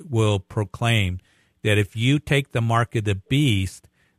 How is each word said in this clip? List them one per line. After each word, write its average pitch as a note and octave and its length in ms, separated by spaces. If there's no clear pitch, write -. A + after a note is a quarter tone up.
will A2 360
proclaim G#2 800
that G#2+ 140
if G#2 180
you B2 240
take C#3+ 320
the B2 100
mark A2+ 340
of A2 80
the G2+ 120
beast, G#2 720